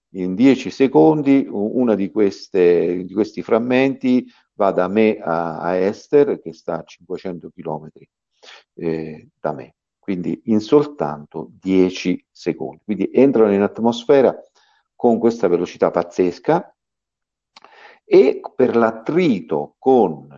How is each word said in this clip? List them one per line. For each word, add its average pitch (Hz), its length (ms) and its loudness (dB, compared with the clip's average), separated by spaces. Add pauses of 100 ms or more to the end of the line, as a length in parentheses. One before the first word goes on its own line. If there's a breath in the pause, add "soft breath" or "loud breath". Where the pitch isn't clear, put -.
(140)
in 92 220 -4
dieci 120 340 2
secondi 139 800 2
u-, 110 300 -4
una 120 160 2
di 95 160 -4
queste, 90 920 0
di 92 100 -14
questi 101 280 -4
frammenti 127 880 0 (220 loud breath)
va 98 180 0
da 90 160 0
me 107 300 2
a, 82 420 -6
a 85 160 -4
Esther, 110 640 0
che 82 140 -16
sta 82 260 -10
a 80 40 -14
cinquecento 87 680 -14
chilometri, 78 580 -14 (680 loud breath)
eh, 80 540 -8 (100)
da 76 140 -6
me. 67 220 -16 (280)
Quindi 87 420 -6
in 110 140 0
soltanto 80 880 -2 (100)
dieci 92 680 0
secondi. 78 540 -10
Quindi 98 300 -4
entrano 117 400 4
in 98 80 2
atmosfera 117 760 2 (580)
con 117 220 2
questa 113 300 0
velocità 87 440 -2
pazzesca 92 840 -2 (1300 loud breath)
e - 380 4 (120)
per 117 220 0
l'attrito 113 1040 -2
con 87 480 2 (100)